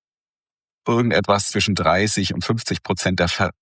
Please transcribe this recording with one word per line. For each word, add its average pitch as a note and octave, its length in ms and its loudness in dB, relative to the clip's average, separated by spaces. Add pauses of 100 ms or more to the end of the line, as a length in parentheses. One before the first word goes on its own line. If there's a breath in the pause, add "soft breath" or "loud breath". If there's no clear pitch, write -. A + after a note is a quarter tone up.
(880)
irgendetwas G#2 640 2
zwischen G2 260 0
dreißig F#2 580 0
und - 120 -6
fünfzig A2+ 360 -2
Prozent F#2 380 -2
der E2+ 80 2
Ver-, F2 240 -2 (100)